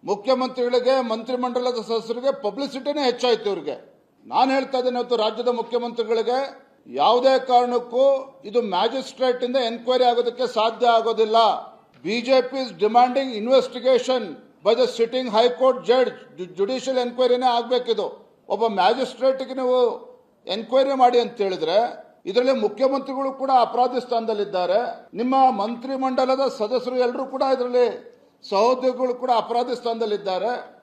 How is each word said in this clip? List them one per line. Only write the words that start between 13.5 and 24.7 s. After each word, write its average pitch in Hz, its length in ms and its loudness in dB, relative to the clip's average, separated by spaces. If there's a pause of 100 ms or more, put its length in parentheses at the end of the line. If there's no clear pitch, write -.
by 220 100 4
the 247 120 2 (100)
sitting 233 280 -2
high 240 360 2
court 247 260 2
judge. 240 500 0
ಜು-, 175 200 -12
ಜುಡಿಷಿಯಲ್ 254 400 -2
ಎನ್ಕ್ವೈರಿನೇ 247 480 0
ಆಗ್ಬೇಕಿದು. 233 920 -2 (140)
ಒಬ್ಬ 214 180 0
ಮ್ಯಾಜಿಸ್ಟ್ರೇಟ್‌ಗೆ 247 840 0
ನೀವು 254 520 0 (420)
ಎನ್ಕ್ವೈರಿ 262 460 0
ಮಾಡಿ 247 260 6
ಅಂತ 220 180 -2
ಹೇಳಿದ್ರೆ 190 680 0 (200)
ಇದರಲ್ಲಿ 247 260 2
ಮುಖ್ಯಮಂತ್ರಿಗಳು 262 800 -2
ಕೂಡ 269 280 -4
ಅಪರಾಧಿ 240 420 0
ಸ್ಥಾನದಲ್ಲಿದ್ದಾರೆ, 208 1120 -2